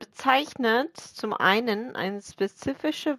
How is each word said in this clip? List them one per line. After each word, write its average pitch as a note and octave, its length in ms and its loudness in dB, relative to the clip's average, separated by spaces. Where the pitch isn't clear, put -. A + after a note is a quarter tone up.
bezeichnet C4 960 0
zum - 360 -8
einen A3 600 2
eine G3 260 -4
spezifische C#4 1000 -2